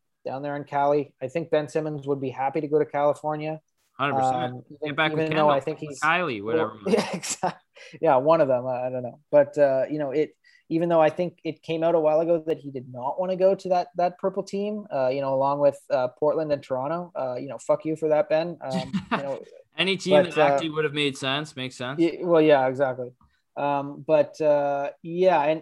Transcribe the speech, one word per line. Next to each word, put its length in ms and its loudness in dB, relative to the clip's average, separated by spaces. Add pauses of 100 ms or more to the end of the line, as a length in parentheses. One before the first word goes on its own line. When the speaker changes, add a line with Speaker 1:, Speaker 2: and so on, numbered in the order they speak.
(240)
Speaker 1:
down 180 -8
there 140 -6
in 80 -10
Cali, 560 0
I 80 -6
think 220 -6
Ben 180 0
Simmons 380 -6
would 140 -2
be 100 -4
happy 300 -4
to 80 -4
go 100 2
to 80 2
California. 760 -2 (380)
Speaker 2:
Hundred 160 0
percent. 220 2
Speaker 1:
Um, 340 -6
even, 160 -20
Speaker 2:
Get 100 -8
back 160 2
with 120 0
Speaker 1:
even 120 -2
though 140 4
I 80 2
Speaker 2:
Kendall, 60 -4 (120)
Speaker 1:
think 40 -20
he's 200 -10
Speaker 2:
Kylie, 420 0
whatever. 320 -2 (100)
Speaker 1:
Well, 100 2
<laughs> 0 -
yeah, 180 2
exactly. 480 -6 (400)
Yeah, 160 6
one 240 4
of 80 4
them. 180 0
I, 200 -4
I 40 -6
don't 120 -6
know, 160 -10 (120)
but, 280 4
uh, 320 4
you 80 -4
know, 140 -4
it, 240 -2 (320)
even 200 0
though 120 6
I 100 6
think 340 -4
it 180 -8
came 200 -4
out 140 4
a 40 2
while 200 4
ago 260 2
that 120 -2
he 120 -14
did 220 -10
not 280 -6
wanna 160 -2
go 200 4
to 140 -10
that, 260 0
that 220 -2
purple 260 -4
team, 480 -6
uh, 160 0
you 120 -2
know, 140 -2
along 260 2
with, 180 4 (120)
uh, 180 0
Portland 440 0
and 100 0
Toronto, 560 -4
uh, 180 -4
you 120 -10
know, 100 -12
fuck 260 0
you 120 -2
for 120 -2
that, 200 2
Ben. 320 -2
Um, 320 -6 (200)
you 40 2
Speaker 2:
<laughs> 60 -6
Speaker 1:
know, 200 -8 (340)
Speaker 2:
Any 200 0
team 260 4
Speaker 1:
but, 120 -4
Speaker 2:
that 40 0
Speaker 1:
uh, 160 6
Speaker 2:
actually 160 -2
would 140 -2
have 100 -4
made 220 -2
sense, 400 -6
makes 200 -8
sense. 240 -6
Speaker 1:
yeah, 200 2
well, 200 4
yeah, 280 6
exactly. 440 -4 (440)
Um, 500 -4
but, 340 2
uh, 500 0 (120)
yeah, 400 2
and, 200 0